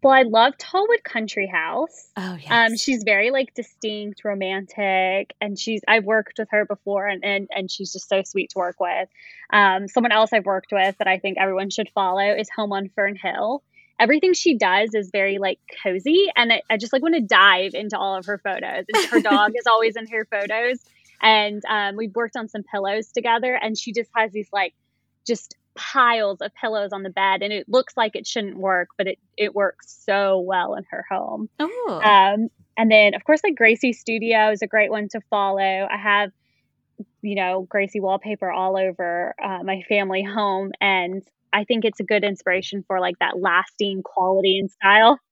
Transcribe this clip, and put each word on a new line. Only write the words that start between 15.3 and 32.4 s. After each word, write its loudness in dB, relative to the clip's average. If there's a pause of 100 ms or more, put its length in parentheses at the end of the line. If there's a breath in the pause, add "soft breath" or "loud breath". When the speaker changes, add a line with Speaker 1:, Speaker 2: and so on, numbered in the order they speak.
Speaker 1:
like, -2 (240)
cozy, 2
and 2
I, 0
I 0
just, -6
like, 0
wanna 2
dive 6
into -6
all -2
of -8
her -6
photos. -6
And 0
her 6
Speaker 2:
<laughs> -2
Speaker 1:
dog 4
is -2
always 4
in -12
her -4
photos, -4 (420 soft breath)
and, 2
um, -2
we've -8
worked -4
on -8
some -10
pillows -4
together, 0
and -4
she -10
just -4
has 0
these, -8
like, -4 (540)
just -6 (180)
piles 0
of -8
pillows -4
on -8
the -8
bed, 0
and -4
it -8
looks 0
like -2
it -10
shouldn't -8
work, -2
but -2
it, -8 (180)
it -4
works -4
so 2
well -2
in -8
her -10
home. -6 (120)
Speaker 2:
Oh. -4
Speaker 1:
Um, 6 (260)